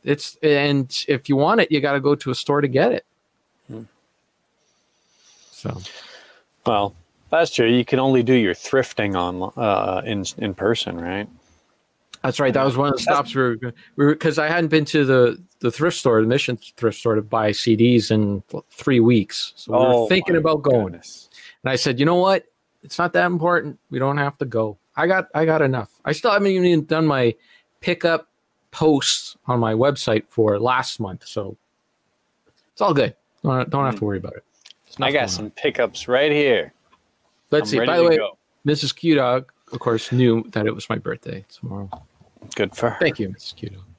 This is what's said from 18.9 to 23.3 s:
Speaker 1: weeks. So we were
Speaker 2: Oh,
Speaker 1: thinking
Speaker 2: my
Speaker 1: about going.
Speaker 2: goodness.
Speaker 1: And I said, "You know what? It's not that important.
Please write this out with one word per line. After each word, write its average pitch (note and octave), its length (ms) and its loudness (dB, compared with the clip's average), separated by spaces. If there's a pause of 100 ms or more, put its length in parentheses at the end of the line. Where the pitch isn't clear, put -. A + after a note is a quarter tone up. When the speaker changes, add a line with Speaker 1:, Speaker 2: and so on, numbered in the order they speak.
Speaker 1:
weeks. A2 560 2
So - 160 -12
we A#2 60 0
were B2+ 160 4
Speaker 2:
Oh, A#2 140 2
Speaker 1:
thinking F#3 280 0
Speaker 2:
my E3 40 2
Speaker 1:
about D#3 240 0
going. B2 220 2
Speaker 2:
goodness. - 440 -16 (340)
Speaker 1:
And C3 80 -2
I C3 40 0
said, B2+ 240 -2
"You C#3+ 60 4
know E3+ 100 4
what? F#3 300 2 (380)
It's - 140 -12
not E3+ 160 -2
that F3 140 2
important. E3 520 -2 (120)